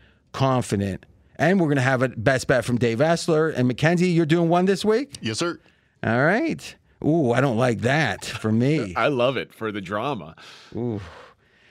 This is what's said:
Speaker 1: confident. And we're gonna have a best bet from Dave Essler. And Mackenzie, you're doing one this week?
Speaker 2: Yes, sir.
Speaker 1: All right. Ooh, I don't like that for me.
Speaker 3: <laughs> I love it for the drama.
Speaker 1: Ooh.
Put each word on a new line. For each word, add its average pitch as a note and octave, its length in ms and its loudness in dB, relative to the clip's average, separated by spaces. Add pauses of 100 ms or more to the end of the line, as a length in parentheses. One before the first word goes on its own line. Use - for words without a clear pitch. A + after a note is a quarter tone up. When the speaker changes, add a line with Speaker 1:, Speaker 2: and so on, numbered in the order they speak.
(320)
Speaker 1:
confident. A#2 760 -2 (300)
And F#3 240 4
we're D#3+ 80 2
gonna C#3+ 120 2
have B2+ 220 2
a C3 80 2
best A#2+ 360 0
bet B2+ 180 2
from B2 140 -2
Dave A2+ 200 0
Essler. D#3+ 580 0
And B2 100 2
Mackenzie, E3 440 2
you're E3 160 2
doing E3+ 220 2
one F3 180 2
this G3 180 0
week? A3 360 0
Speaker 2:
Yes, A2 180 -4
sir. E3+ 200 -4 (460)
Speaker 1:
All A#2 200 2
right. G3+ 500 -2 (300)
Ooh, D3 280 2
I B2 80 0
don't C3 160 0
like A#2 240 0
that B2 440 -2
for - 280 -4
me. A#2+ 420 0
Speaker 3:
<laughs> - 20 -6
I A#2 120 0
love C3 280 0
it E2+ 160 -8
for A2 200 -8
the G#2 80 -6
drama. G#2 560 -6 (400)
Speaker 1:
Ooh. A2+ 240 -6 (720)